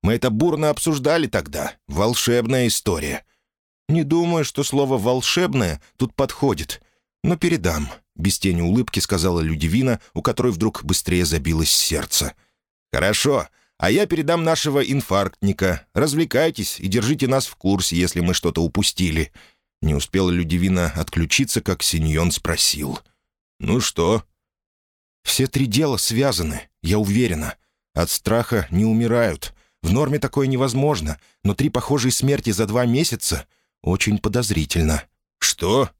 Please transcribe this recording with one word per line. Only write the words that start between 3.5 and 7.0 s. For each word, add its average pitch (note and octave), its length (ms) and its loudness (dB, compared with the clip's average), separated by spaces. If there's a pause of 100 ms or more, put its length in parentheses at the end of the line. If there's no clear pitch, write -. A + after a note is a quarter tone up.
Не D#3+ 140 2
думаю, E3 420 2
что - 180 -4
слово C3+ 340 0
«волшебное» B2 840 0 (160)
тут - 180 -2
подходит. - 680 -2 (420)